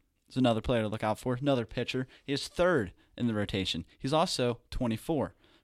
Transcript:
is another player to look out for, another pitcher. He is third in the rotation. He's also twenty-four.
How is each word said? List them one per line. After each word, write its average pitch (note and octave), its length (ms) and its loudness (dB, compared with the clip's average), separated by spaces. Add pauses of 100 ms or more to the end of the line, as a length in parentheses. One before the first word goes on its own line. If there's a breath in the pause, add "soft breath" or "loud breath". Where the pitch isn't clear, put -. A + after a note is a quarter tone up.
(300)
is - 80 -6
another A#2+ 240 4
player A#2 220 2
to G#2+ 40 -2
look G#2 160 -4
out G#2+ 140 0
for, B2 160 -2
another B2+ 320 0
pitcher. B2+ 400 -4 (180 soft breath)
He - 80 -8
is C#3 160 -4
third E3 440 2 (260 soft breath)
in A#2+ 80 -2
the A2+ 80 0
rotation. G2 500 -2 (140)
He's C3+ 160 -2
also B2+ 460 0 (100)
twenty-four. A#2+ 640 -2 (300 soft breath)